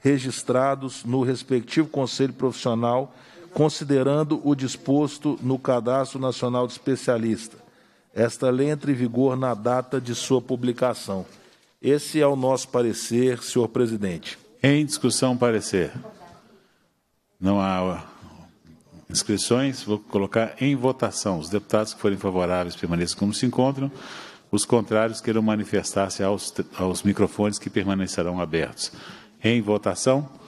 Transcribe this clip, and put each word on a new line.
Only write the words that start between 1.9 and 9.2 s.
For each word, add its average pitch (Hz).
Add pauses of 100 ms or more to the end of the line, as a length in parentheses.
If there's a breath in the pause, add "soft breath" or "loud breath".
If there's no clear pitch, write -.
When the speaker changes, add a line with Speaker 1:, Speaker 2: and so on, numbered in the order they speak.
Speaker 1:
profissional, 120 (380 loud breath)
considerando 147
o 143
disposto 139
no 131
Cadastro 131
Nacional 123
de 120
Especialista. 117 (580 soft breath)
Esta 117
lei 131
entra 143
em 139
vigor 123